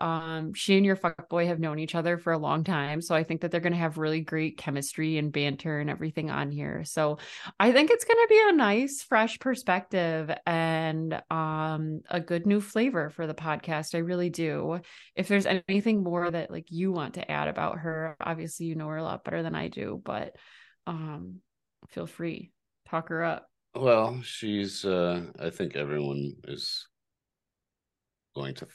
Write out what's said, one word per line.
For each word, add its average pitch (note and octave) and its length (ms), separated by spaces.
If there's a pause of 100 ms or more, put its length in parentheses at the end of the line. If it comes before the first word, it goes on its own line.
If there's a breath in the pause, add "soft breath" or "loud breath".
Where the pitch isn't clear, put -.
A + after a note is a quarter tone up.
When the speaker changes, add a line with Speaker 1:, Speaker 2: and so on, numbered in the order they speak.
Speaker 1:
um, D#3+ 520
she - 220
and G3 100
your F#3+ 120
fuckboy E3+ 500
have F3 140
known D#3 180
each D#3+ 160
other E3+ 220
for E3+ 160
a D#3+ 40
long D3+ 280
time. D3+ 360
So E3+ 140
I D#3+ 80
think D#3+ 180
that E3+ 80
they're E3+ 120
gonna F3 160
have E3 200
really D#3 220
great D#3+ 380
chemistry D#3 600
and D3+ 140
banter D3 480
and D3 100
everything D#3 400
on C#3+ 220
here. D3 320
So D3+ 340 (440 loud breath)
I A3+ 100
think D4 200
it's A#4+ 120
gonna A#4 240
be G#4+ 220
a - 20
nice, C4+ 520
fresh A3+ 360
perspective F3+ 920 (160)
and, D#3+ 680 (180)
um, D#3 760
a F3+ 100
good E3+ 260
new G3+ 140
flavor G3+ 500
for D#3+ 160
the D#3 80
podcast. D#3 640
I E3+ 40
really F3 300
do. D#3+ 520 (340 loud breath)
If F#3+ 140
there's G3+ 160
anything G3+ 580
more F3 260
that, E3 220
like, D#3+ 200
you F3+ 200
want D#3+ 220
to - 180
add D3 160
about - 320
her, D#3+ 400
obviously E3 460
you E3 100
know D#3 140
her D#3 80
a D#3+ 60
lot F3+ 200
better E3 200
than E3 120
I - 140
do, - 340
but, - 320 (520 loud breath)
um, E3 520 (480)
feel - 180
free, E3+ 460 (380)
talk E3 180
her E3 160
up. - 260 (240)
Speaker 2:
Well, B2 500
she's, G#2 600
uh, F2 440 (120)
I E2 120
think E2 260
everyone C#2+ 560 (160)
is - 360 (1500)
going C2+ 180
to - 220